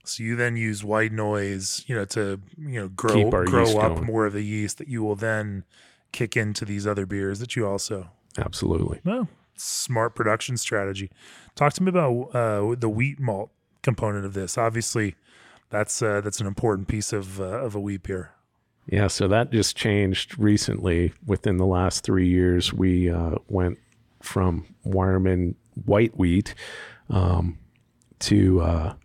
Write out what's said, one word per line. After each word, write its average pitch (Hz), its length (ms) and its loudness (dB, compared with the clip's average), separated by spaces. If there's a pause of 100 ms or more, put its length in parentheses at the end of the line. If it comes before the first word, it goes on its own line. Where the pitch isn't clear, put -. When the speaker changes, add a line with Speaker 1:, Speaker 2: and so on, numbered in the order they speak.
Speaker 1:
So - 200 -10
you 113 120 -4
then 120 220 0
use 107 260 -2
white 107 300 0
noise, 101 720 -4
you 131 100 -4
know, 104 100 -2
to, 98 360 -4 (160)
you 143 220 -8
know, 98 100 -6
grow, 104 240 0 (120)
Speaker 2:
Keep 120 100 2
our 90 100 2
Speaker 1:
grow 117 200 4
Speaker 2:
yeast 110 120 4
Speaker 1:
up 110 180 2
Speaker 2:
going. 82 120 -2
Speaker 1:
more 110 180 0
of 101 80 -2
the 104 80 -4
yeast 107 380 -4
that - 80 -16
you 120 160 -4
will 107 120 0
then 107 480 -4 (480)
kick - 240 -4
into 107 300 -2
these 101 220 -4
other 101 180 0
beers 98 340 -4
that 120 160 -10
you 110 120 0
also 98 420 -6 (280)
Speaker 2:
Absolutely. - 680 -2
Speaker 1:
Well, 220 240 0 (280)
smart - 600 -4
production 110 400 -2
strategy. 98 540 -4 (460)
Talk 143 180 2
to - 100 -2
me 190 60 2
about, 135 440 0
uh, 110 420 0
the 120 140 -2
wheat 135 300 0
malt 110 320 -4 (300)
component 104 440 0
of 98 80 -8
this. 95 240 -6
Obviously, 113 580 0 (540)
that's, - 320 -2
uh, 104 200 0
that's 101 180 -6
an 101 80 -4
important 98 400 0
piece 107 240 -4
of, 98 300 -6
uh, - 20 -6
of 107 320 -6
a 107 40 -6
wheat 98 240 -6
beer. 92 280 -8 (560)
Speaker 2:
Yeah, 98 200 2
so 98 200 0
that 113 240 2
just 110 240 2
changed 101 640 0
recently. 98 720 2 (140)
Within 98 320 2
the 92 80 4
last 90 380 2
three 92 260 4
years, 90 420 4
we, 90 380 2
uh, 85 260 0 (120)
went 90 300 0 (440)
from 87 440 0 (200)
Weyermann 95 720 2 (300)
white 107 320 4
wheat, 92 360 4 (560)
um, 87 480 0 (640)
to, 95 420 6
uh, 82 320 0 (120)